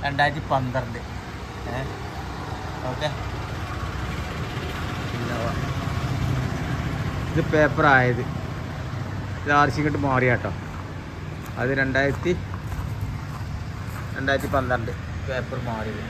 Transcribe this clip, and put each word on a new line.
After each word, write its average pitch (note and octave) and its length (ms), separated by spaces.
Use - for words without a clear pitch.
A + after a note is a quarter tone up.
രണ്ടായിരത്തി C#3+ 460
പന്ത്രണ്ട്. B2 480
ഏ? B2+ 40
ഓക്കെ. D3 180
ഇന്നോവ. A2+ 280
ഇത് D#3 100
പേപ്പർ D3+ 400
ആയത്. B2 300
ഇത് D3 180
ആർ C#3+ 140
സി C#3+ 80
ഇങ്ങോട്ട് C#3+ 260
മാറിയാട്ടോ. B2 440
അത് B2+ 100
രണ്ടായിരത്തി, C3+ 520
രണ്ടായിരത്തി C3+ 400
പന്ത്രണ്ട് B2 360
പേപ്പർ B2 320
മാറിയത്. A2 400